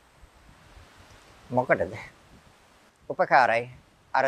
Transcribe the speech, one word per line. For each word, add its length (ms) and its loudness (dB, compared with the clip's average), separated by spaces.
මොකටද? 440 -2
උපකාරයි. 600 2
අර 140 2